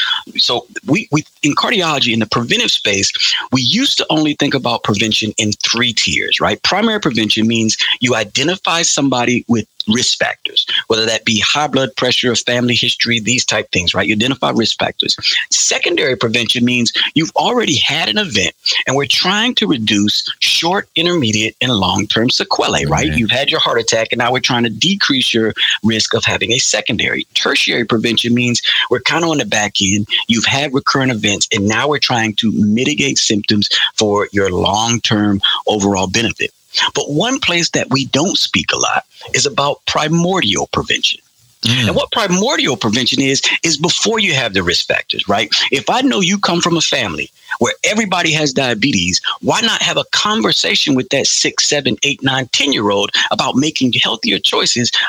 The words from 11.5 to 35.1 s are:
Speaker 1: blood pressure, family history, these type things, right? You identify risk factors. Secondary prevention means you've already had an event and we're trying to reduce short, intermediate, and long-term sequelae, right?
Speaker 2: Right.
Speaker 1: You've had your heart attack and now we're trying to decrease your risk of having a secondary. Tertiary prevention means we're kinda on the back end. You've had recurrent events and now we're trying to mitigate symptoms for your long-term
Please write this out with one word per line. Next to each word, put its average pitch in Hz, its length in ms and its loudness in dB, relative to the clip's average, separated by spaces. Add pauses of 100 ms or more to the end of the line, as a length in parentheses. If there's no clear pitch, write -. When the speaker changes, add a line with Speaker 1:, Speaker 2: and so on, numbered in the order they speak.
Speaker 1:
blood 131 280 0
pressure, 127 400 0
family 123 400 0
history, 117 460 0
these 117 240 -2
type 107 260 -2
things, 92 220 0
right? - 120 0
You 107 100 0
identify 131 340 0
risk 117 280 0
factors. - 380 -2 (340)
Secondary - 680 0
prevention 120 480 0
means 123 260 2 (240)
you've 156 220 0
already 196 400 2
had 160 320 0
an 214 80 -2
event 120 360 -2 (320)
and 131 120 0
we're 143 80 2
trying 208 500 0
to 220 100 0
reduce 110 640 0 (100)
short, 185 560 -2
intermediate, 120 640 0
and 127 100 0
long-term 98 600 0
sequelae, - 540 0
right? 147 120 0
Speaker 2:
Right. 151 220 0
Speaker 1:
You've 110 100 0
had 143 220 0
your 156 80 0
heart 139 200 0
attack 113 320 0
and 120 60 0
now 120 140 2
we're 127 80 0
trying 120 240 0
to 113 80 0
decrease 135 600 0
your 110 220 2 (300)
risk 110 320 0
of 107 100 0
having 113 260 0
a 123 60 2
secondary. - 680 -2 (100)
Tertiary - 500 0
prevention 117 480 0
means 120 260 2 (300)
we're 120 120 2
kinda 165 260 0
on 151 100 2
the 123 80 0
back 104 340 0
end. 101 280 0 (200)
You've 113 180 2
had 139 280 0
recurrent 131 380 2
events 104 420 0
and 101 140 2
now 113 200 2
we're 147 120 0
trying 113 380 0
to 107 160 2
mitigate 135 640 2
symptoms 104 500 0 (240)
for 101 380 2
your 98 200 0
long-term 104 920 2 (260)